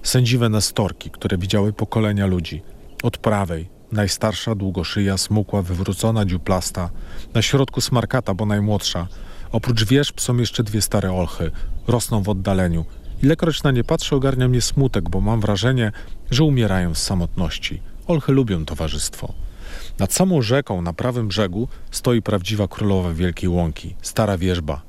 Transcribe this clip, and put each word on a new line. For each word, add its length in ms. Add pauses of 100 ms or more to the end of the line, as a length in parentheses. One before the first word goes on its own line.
Sędziwe 460
nestorki, 600
które 280
widziały 340
pokolenia 540
ludzi. 360 (400)
Od 160
prawej 580 (160)
najstarsza 640
długoszyja, 640
smukła, 440
wywrócona, 640
dziuplasta. 640 (440)
Na 80
środku 380
smarkata, 540
bo 120
najmłodsza. 600 (460)
Oprócz 320
wierzb 360
są 160
jeszcze 260
dwie 200
stare 300
olchy. 380 (360)
Rosną 360
w 60
oddaleniu. 560 (380)
Ilekroć 400
na 80
nie 140
patrzę, 320
ogarnia 320
mnie 140
smutek, 480
bo 100
mam 200
wrażenie, 520 (380)
że 140
umierają 500
z 80
samotności. 800 (240)
Olchy 260
lubią 320
towarzystwo. 680 (680)
Nad 140
samą 300
rzeką, 400
na 100
prawym 360
brzegu, 400 (220)
stoi 320
prawdziwa 460
królowa 460
Wielkiej 340
Łąki, 540
stara 360
wierzba. 500